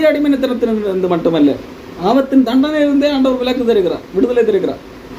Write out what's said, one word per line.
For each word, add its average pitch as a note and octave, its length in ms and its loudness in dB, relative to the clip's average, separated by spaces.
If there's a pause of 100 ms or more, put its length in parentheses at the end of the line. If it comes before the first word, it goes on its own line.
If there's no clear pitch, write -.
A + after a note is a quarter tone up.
அடிமைத்தனத்திலிருந்து A#3 1080 0
மட்டுமல்ல, E3 400 2 (500)
ஆபத்தின் C4 440 2
தண்டனையிலிருந்தே C#4+ 640 2
ஆண்டவர் C4 320 0
விலக்கு B3+ 240 -2
தருகிறார், F#3+ 380 0 (100)
விடுதலை A#3+ 300 2
தருகிறார். G#3 380 -2 (380)